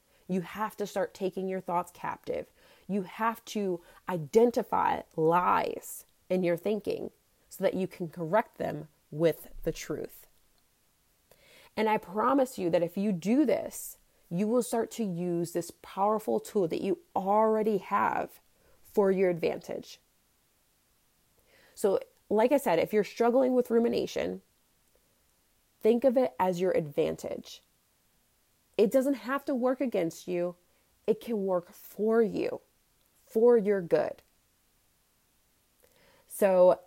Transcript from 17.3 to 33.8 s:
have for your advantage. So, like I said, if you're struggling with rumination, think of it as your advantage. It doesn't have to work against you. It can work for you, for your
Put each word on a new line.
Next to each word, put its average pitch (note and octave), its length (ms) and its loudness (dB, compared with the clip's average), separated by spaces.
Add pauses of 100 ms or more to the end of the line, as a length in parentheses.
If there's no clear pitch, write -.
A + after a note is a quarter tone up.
have - 500 -2 (640)
for G3 160 4
your F#3 200 2
advantage. - 720 -6 (1700)
So, - 260 2 (300)
like A3 220 4
I C#4 60 6
said, E3+ 200 2
if E3 160 0
you're G#3 100 2
struggling B3+ 520 2
with B3 160 0
rumination, A3+ 720 0 (1400)
think A#3 220 4
of B3+ 140 4
it B3 220 2
as F3+ 220 0
your F#3 100 2
advantage. - 880 -4 (1160)
It G3+ 140 4
doesn't C4+ 240 2
have A#3+ 300 -6
to C#4+ 100 -2
work B3+ 260 -2
against F#3+ 460 -4
you. F3 280 -4 (520)
It G#3+ 140 0
can G#3 240 -4
work F3+ 280 -2
for A3 480 0
you, - 400 -2 (640)
for A#3+ 320 6
your G3 240 2